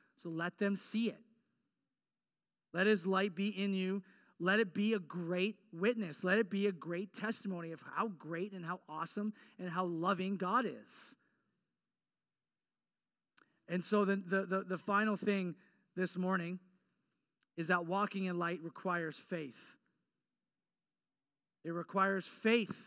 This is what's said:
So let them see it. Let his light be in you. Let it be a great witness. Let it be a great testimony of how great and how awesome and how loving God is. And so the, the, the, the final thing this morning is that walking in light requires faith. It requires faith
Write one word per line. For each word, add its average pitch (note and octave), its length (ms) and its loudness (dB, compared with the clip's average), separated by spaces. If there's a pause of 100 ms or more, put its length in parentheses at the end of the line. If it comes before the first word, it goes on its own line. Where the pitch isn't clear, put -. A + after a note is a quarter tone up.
(220)
So F3 80 -8
let E3 300 -4
them G3+ 160 4
see G#3+ 340 0
it. - 120 -10 (1500)
Let F#3 140 4
his G3 180 4
light F#3+ 300 2
be G3 120 0
in G3 260 0
you. F#3+ 300 0 (340)
Let F#3+ 220 4
it F#3 140 2
be G#3+ 220 2
a G3+ 40 0
great F3+ 560 -2 (160)
witness. F#3+ 500 -2
Let F#3 180 4
it G3+ 100 2
be G3 180 2
a G3+ 60 2
great F3 400 -6
testimony F#3 580 -6
of D#3 100 -12 (140)
how G#3+ 140 0
great E3+ 420 -6
and F3+ 140 -10
how F3+ 240 -6
awesome E3 420 -4 (260)
and F3+ 120 -6
how F3+ 160 0
loving F3+ 500 0
God G3+ 300 2
is. - 500 -10 (2500)
And F3+ 120 0
so G#3 220 4
the, G3 140 2
the, F#3+ 280 0
the, F#3+ 220 0
the F3+ 100 -4
final G#3 380 2
thing F#3+ 400 0 (400)
this F3+ 220 -2
morning F3+ 420 0 (960)
is E3 120 -4
that F3+ 180 2
walking G3 400 0
in F3+ 120 -2
light E3+ 240 -2
requires E3 540 -4 (140)
faith. D#3 260 -6 (2000)
It E3+ 80 -6
requires F#3+ 560 0
faith A3 480 2 (120)